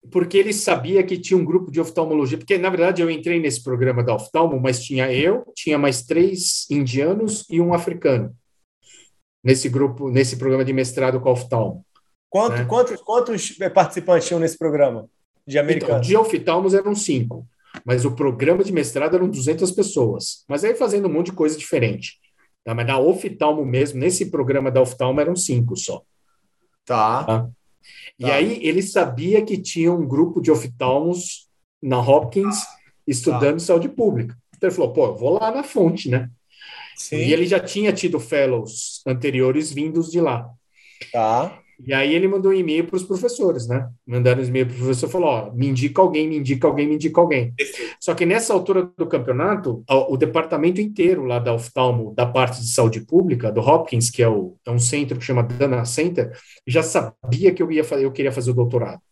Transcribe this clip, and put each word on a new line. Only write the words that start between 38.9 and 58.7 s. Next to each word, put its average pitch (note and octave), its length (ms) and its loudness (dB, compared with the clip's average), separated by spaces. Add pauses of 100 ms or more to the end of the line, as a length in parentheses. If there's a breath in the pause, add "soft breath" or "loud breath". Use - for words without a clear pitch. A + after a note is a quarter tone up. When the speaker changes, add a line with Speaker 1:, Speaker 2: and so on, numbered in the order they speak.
Speaker 1:
anteriores C3 680 0
vindos D#3+ 400 -4
de E3+ 80 0
lá. B2+ 300 0 (640 loud breath)
Speaker 2:
Tá. A#2 460 0 (260)
Speaker 1:
E C3+ 80 -2
aí C#3 220 2
ele F#3 120 2
mandou F#3+ 240 2
um F#3+ 40 4
e-mail E3 320 0
pros F3+ 160 -4
professores, F#3 640 -2
né? B2 200 -2 (160)
Mandaram B2 380 2
um C3 60 -2
e-mail C3 180 0
pro B2 120 -8
professor B2+ 300 -2
e - 40 -8
falou, F3 180 0
"Ó, A2 240 -2
me B2+ 140 0
indica C#3 340 0
alguém, D#3 260 2
me D#3 100 -4
indica C3+ 280 -2
alguém, D3 220 2
me D3+ 80 0
indica D#3+ 260 2
alguém." C3 300 2
Speaker 2:
Perfeito. - 500 -8
Speaker 1:
Só E3+ 140 -2
que F3 100 0
nessa A3 260 0
altura F#3 460 0
do E3 80 -2
campeonato, C3 840 -2
a, C3+ 80 4
o C3 220 2
departamento D#3+ 640 0
inteiro F#3 440 0
lá A#2+ 120 -2
da A#2 160 -2
oftalmo, A#2 600 -2
da B2 100 2
parte B2+ 360 0
de - 60 -6
saúde A2+ 340 0
pública, D#3 500 2
do A2+ 100 0
Hopkins, C3+ 480 2
que - 140 0
é A#2 40 6
o, G2 380 -2
é A#2+ 60 -6
um A#2+ 80 2
centro C3+ 400 -2
que - 60 -12
chama B2 180 2
Dana B2 420 0
Center, E3 500 -2 (300 loud breath)
já C#3 160 2
sabia D3+ 720 0
que F3+ 80 -4
eu E3 100 0
ia D#3 120 2
fa-, D3+ 180 -2
eu C3+ 100 0
queria C3+ 200 -2
fazer A#2+ 180 -2
o B2 60 0
doutorado. A#2 440 0 (120)